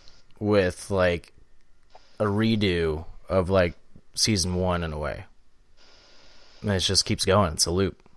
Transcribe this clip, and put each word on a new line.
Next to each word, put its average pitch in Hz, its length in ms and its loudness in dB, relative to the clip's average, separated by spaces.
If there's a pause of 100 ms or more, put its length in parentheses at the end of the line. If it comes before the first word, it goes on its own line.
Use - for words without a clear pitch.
(400)
with, 101 500 0
like, 90 420 0 (840)
a 107 60 0
redo 101 800 0 (240)
of, 92 220 0
like, 92 240 4 (400)
season 90 400 0
one 90 280 -2
in 78 100 -6
a 76 60 -8
way? 73 260 -8 (1400)
And 107 100 -2
it 92 80 2
just - 240 2
keeps - 200 -2
going. 95 280 4
It's - 140 -2
a - 40 -2
loop. 92 300 0 (160)